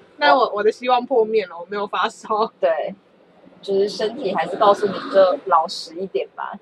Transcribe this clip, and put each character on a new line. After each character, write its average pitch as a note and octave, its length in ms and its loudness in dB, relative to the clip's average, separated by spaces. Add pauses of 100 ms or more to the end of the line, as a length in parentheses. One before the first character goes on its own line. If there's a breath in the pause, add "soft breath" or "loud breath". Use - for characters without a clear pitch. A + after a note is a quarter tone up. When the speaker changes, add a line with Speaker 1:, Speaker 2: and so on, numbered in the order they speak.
(160)
Speaker 1:
那 D4 200 4
我， A3+ 180 2
我 G#3 80 -2
的 G#3+ 100 2
希 B3 160 -8
望 B3 160 2
破 A#3+ 200 2
灭 G#3+ 220 0
了， E3+ 120 -16
我 F3 80 -14
没 G3+ 100 -8
有 G#3 100 -4
发 G3+ 220 -2
烧。 G#3+ 420 -4 (100)
Speaker 2:
对， E3 340 0 (680)
就 G3 100 -6
是 G3+ 160 2
身 G#3+ 280 -4
体 C4+ 180 -4
还 E3+ 120 -2
是 G3 100 -6
告 G3+ 180 6
诉 G#3 120 0
你 F#3+ 60 -4 (180)
就 F#3+ 360 6
老 E3+ 200 4
实 - 280 -12
一 F#3+ 120 -8
点 - 300 -4
吧。 - 260 -10